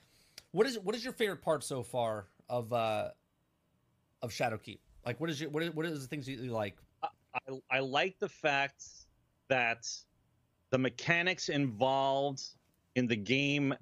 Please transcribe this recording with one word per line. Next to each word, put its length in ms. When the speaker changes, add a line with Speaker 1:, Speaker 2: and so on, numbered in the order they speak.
Speaker 1:
What 140
is, 120
what 160
is 100
your 80
favorite 300
part 200
so 200
far 440
of, 240
uh, 360
of 80
Shadowkeep? 480
Like, 140
what 100
is 100
your, 100
what 120
is, 120
what 120
is 140
the 80
things 200
you, 100
you 140
like? 240
Speaker 2:
I, 60
I, 240
I 100
like 380
the 100
fact 560
that 380
the 80
mechanics 720
involved 920
in 100
the 100
game 640